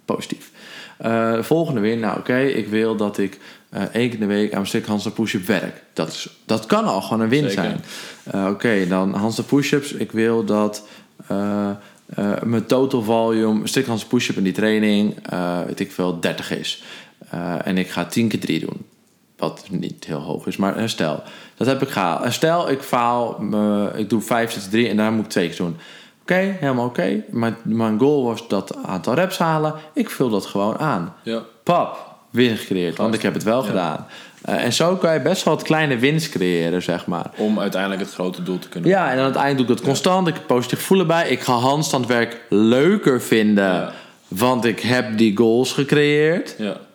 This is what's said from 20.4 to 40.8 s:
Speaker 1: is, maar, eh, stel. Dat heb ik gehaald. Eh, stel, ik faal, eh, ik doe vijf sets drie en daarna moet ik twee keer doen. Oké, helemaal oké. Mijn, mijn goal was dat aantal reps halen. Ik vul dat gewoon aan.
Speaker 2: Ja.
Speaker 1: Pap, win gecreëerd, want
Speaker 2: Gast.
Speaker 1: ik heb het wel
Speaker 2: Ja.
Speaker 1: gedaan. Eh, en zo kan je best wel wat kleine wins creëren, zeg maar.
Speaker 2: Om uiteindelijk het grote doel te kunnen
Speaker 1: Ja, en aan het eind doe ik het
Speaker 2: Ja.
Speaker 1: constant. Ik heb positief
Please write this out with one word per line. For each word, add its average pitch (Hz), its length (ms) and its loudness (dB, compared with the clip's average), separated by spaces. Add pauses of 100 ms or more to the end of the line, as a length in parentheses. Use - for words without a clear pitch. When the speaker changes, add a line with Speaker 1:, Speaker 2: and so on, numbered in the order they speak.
Speaker 1:
is, 90 100 -6
maar, 98 200 0
eh, 113 100 -2
stel. 80 360 -2 (340)
Dat 113 100 0
heb 131 160 2
ik 135 60 -2
gehaald. 87 360 -2
Eh, 120 60 0
stel, 165 400 0
ik 135 100 0
faal, 120 720 0
eh, 104 320 2 (160)
ik 101 100 -4
doe 113 100 2
vijf 117 320 0
sets 98 160 -8
drie 110 200 2
en 104 80 0
daarna 110 200 2
moet 107 80 0
ik - 60 -10
twee 90 180 0
keer - 80 -8
doen. 85 200 -4 (460)
Oké, 190 380 0
helemaal 131 260 0
oké. 214 440 -2
Mijn, 117 320 -2
mijn 110 360 0
goal 139 260 4
was 113 240 -4
dat - 280 -2 (100)
aantal 95 280 -2
reps 185 240 0
halen. 156 360 0 (200)
Ik 233 160 -2
vul 131 200 0
dat 98 160 0
gewoon 101 320 -2
aan. 117 440 -2
Speaker 2:
Ja. 113 200 -6 (220)
Speaker 1:
Pap, - 520 0 (140)
win 117 260 4
gecreëerd, 87 400 -2
want 104 120 0
Speaker 2:
Gast. 110 60 0
Speaker 1:
ik 110 80 -4
heb 101 120 0
het 82 80 -2
wel 113 200 2
Speaker 2:
Ja. 104 60 -4
Speaker 1:
gedaan. 87 380 -2 (360)
Eh, - 220 -2
en 120 80 0
zo 175 240 2
kan 170 180 2
je 147 60 2
best 156 240 0
wel 160 100 4
wat 147 80 -4
kleine 156 360 2
wins 156 300 2
creëren, 87 540 0
zeg 87 240 -2
maar. 87 300 -4
Speaker 2:
Om 107 240 2
uiteindelijk 98 420 -2
het 95 100 -8
grote 92 300 -4
doel 90 160 -4
te - 100 -12
kunnen 90 220 0
Speaker 1:
Ja, 175 220 2
en 131 60 0
aan 135 60 2
het 131 120 0
eind 139 200 2
doe 127 100 2
ik 123 60 -2
het 113 80 2
Speaker 2:
Ja. - 60 -10
Speaker 1:
constant. 180 420 2
Ik 156 60 -2
heb - 120 -10
positief 123 340 0